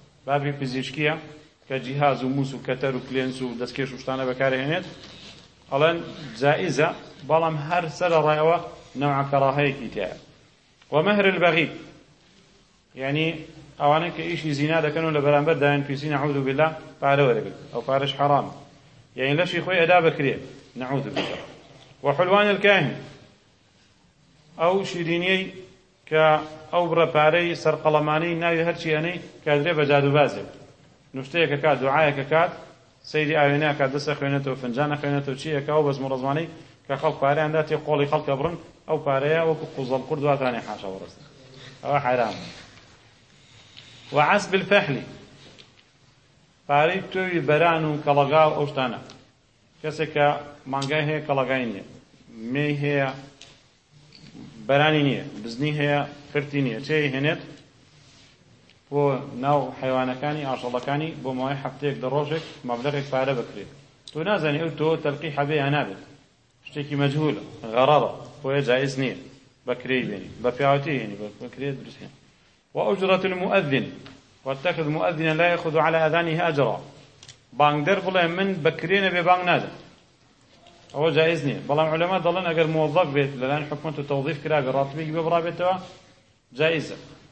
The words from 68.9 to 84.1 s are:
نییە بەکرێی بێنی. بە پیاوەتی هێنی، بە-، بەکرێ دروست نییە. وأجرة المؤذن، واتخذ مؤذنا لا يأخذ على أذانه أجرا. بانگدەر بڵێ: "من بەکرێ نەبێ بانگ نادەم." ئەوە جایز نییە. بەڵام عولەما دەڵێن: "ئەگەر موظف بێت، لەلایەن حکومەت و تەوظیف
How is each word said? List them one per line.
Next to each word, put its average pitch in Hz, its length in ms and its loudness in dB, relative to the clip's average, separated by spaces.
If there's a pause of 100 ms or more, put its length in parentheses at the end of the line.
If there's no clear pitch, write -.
نییە 120 180 -4 (500)
بەکرێی 123 400 -2
بێنی. 95 220 -10 (140)
بە 123 140 0
پیاوەتی 143 420 2
هێنی، 104 220 -8
بە-، 104 200 -12
بەکرێ 123 260 -10 (100)
دروست 110 240 -18
نییە. 95 100 -18 (640)
وأجرة 185 500 0
المؤذن، 175 600 0 (600)
واتخذ 147 500 -2
مؤذنا 160 380 0
لا 165 200 2
يأخذ 160 240 -2
على 160 200 4
أذانه 160 400 2 (120)
أجرا. 127 280 2 (840)
بانگدەر 147 460 4
بڵێ: 185 180 2 (140)
"من 196 120 0 (140)
بەکرێ 160 420 0
نەبێ 175 240 0
بانگ 180 200 4
نادەم." 131 260 0 (1200)
ئەوە 151 240 0
جایز 160 280 2
نییە. 139 220 -2
بەڵام 156 240 2
عولەما 175 340 0
دەڵێن: 175 240 0
"ئەگەر 165 180 2
موظف 160 460 2
بێت، 139 260 0
لەلایەن 143 300 -2
حکومەت 139 300 -8
و 139 100 -8
تەوظیف 143 340 -2